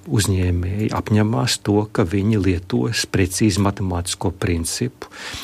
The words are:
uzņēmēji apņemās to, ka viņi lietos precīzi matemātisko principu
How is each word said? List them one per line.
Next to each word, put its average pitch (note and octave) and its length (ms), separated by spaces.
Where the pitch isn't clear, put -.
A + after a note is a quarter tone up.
uzņēmēji F#2 880
apņemās G#2+ 680
to, G#2 220
ka G#2+ 220
viņi G2+ 360
lietos A2 640
precīzi G2 560
matemātisko F#2 680
principu F2 800